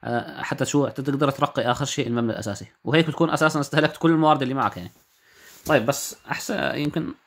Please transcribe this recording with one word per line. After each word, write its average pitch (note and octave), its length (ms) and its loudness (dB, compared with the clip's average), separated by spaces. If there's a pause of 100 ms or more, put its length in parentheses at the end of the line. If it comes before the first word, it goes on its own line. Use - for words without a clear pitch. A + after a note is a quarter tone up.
آه، A#2+ 380 -4
حتى C3+ 240 -4
شو؟ C#3+ 220 2
حتى - 140 -6
تقدر C#3 300 0
ترقي B2 400 0
آخر C#3 140 0
شيء C3 220 -4
المبنى A#2 240 0
الأساسي. G2 360 -6 (160)
وهيك D#3+ 240 2
بتكون D#3+ 220 0
أساسًا D#3 300 2
استهلكت D3+ 380 0
كل E3 120 4
الموارد D#3 320 6
اللي B2+ 120 -2
معك A#2 240 -2
يعني. F2+ 140 -12 (720)
طيب، B2+ 200 4
بس - 320 -2 (140)
أحسن - 460 -4
يمكن D3 360 -4 (140)